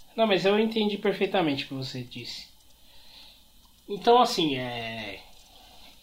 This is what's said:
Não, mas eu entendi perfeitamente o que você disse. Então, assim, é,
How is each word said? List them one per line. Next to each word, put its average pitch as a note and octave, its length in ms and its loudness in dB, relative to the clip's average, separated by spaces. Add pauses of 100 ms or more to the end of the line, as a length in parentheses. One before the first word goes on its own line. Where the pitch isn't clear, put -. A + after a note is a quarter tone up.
(140)
Não, A3+ 100 2
mas F#3 220 2
eu G3+ 100 4
entendi G#3+ 400 0
perfeitamente F#3 680 -2
o - 40 -14
que C#3 60 -10
você C3 260 -8
disse. - 460 -14 (1400)
Então, A#3 340 4
assim, E3 340 0
é, A2+ 640 -8 (840)